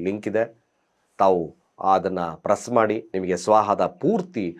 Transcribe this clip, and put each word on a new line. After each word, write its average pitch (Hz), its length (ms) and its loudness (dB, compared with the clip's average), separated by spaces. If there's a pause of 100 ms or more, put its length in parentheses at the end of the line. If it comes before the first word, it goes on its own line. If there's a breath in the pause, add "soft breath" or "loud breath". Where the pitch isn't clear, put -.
ಲಿಂಕ್ 104 220 -6
ಇದೆ, 110 160 0 (720)
ತಾವು 90 380 2 (240)
ಅದನ್ನ 92 400 0
ಪ್ರೆಸ್ 87 500 -4
ಮಾಡಿ, 110 440 0
ನಿಮಗೆ 90 240 -2
ಸ್ವಾಹದ 104 480 2
ಪೂರ್ತಿ 98 760 -4